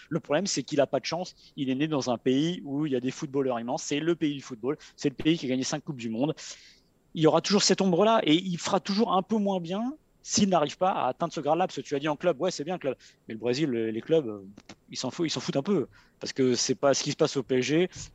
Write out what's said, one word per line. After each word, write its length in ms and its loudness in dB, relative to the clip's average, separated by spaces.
Le 100 -2
problème, 280 -2
c'est 160 -2
qu'il 180 0
a 60 4
pas 120 -2
de 60 -4
chance. 320 -8
Il 120 -4
est 60 0
né 120 0
dans 220 -2
un 80 0
pays 480 0
où 220 -4
il 80 -2
y 20 2
a 40 0
des 100 -4
footballeurs 500 -2
immenses. 220 -4
C'est 180 -4
le 140 0
pays 180 -2
du 80 -10
football, 380 -6
c'est 140 0
le 40 -4
pays 220 2
qui 80 -8
a 60 -2
gagné 120 0
cinq 220 -4
Coupes 140 -8
du 100 -6
Monde. 260 -2
Il 100 -2
y 40 6
aura 160 6
toujours 200 2
cette 200 4
ombre-là 420 4
et 100 6
il 240 0
fera 220 0
toujours 320 0
un 80 4
peu 160 -2
moins 240 0
bien 320 -4
s'il 260 2
n'arrive 300 2
pas 120 2
à 180 0
atteindre 260 -2
ce 60 -4
grade-là. 260 2
Parce 100 -14
que 60 -6
tu 120 -6
as 40 -2
dit 100 -2
en 80 0
club, 240 0
ouais, 100 0
c'est 140 -6
bien 120 -4
le 40 -16
club. 160 -2
Mais 60 -10
le 60 -12
Brésil, 280 0
le, 220 -2
les 100 -6
clubs, 260 2
euh, 160 -8
ils 80 -14
s'en 140 -4
foutent, 160 -2
ils 40 -6
s'en 100 -4
foutent 160 -4
un 60 2
peu. 240 0
Parce 140 -10
que 220 2
c'est 220 0
pas 180 4
ce 80 0
qui 80 -4
se 60 -6
passe 200 0
au 60 0
P 160 0
S 60 2
G 260 2